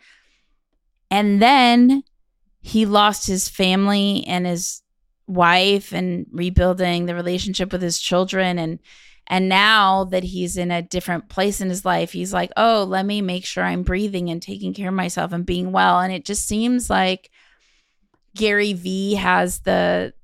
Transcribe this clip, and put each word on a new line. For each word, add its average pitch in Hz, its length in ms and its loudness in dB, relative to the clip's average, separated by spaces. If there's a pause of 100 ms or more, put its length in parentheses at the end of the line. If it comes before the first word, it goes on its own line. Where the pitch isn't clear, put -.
(1120)
And 202 300 2
then 247 640 6 (580)
he 220 240 0
lost 208 420 2
his 190 220 -2
family 202 800 2
and 180 180 -2
his 175 360 -6 (460)
wife 185 640 2
and 180 380 -4
rebuilding 180 760 0
the 175 100 -4
relationship 180 560 -4
with 180 100 -4
his 170 180 -4
children. 185 600 -2
And, 165 200 -6 (480)
and 185 200 0
now 196 580 4
that 185 180 -2
he's 180 340 -6
in 175 120 -2
a 175 120 -2
different 175 480 -6
place 196 320 -2
in 190 80 -2
his 180 160 -6
life, 170 260 0
he's 180 220 -8
like, 180 240 -2
"Oh, 220 260 4
let 190 220 -2
me 208 160 -4
make 180 240 -4
sure - 180 -6
I'm 180 200 -2
breathing 185 460 -2
and 170 120 -6
taking 196 320 -8
care 190 160 -6
of 190 40 -2
myself 175 380 -4
and 175 140 -4
being 180 260 -4
well." 185 300 4
And 185 120 -2
it 185 120 -10
just 202 200 -6
seems 233 440 -2
like 190 420 -2 (1040)
Gary 208 380 2
Vee 190 400 -4
has 185 460 0
the, 180 520 0 (120)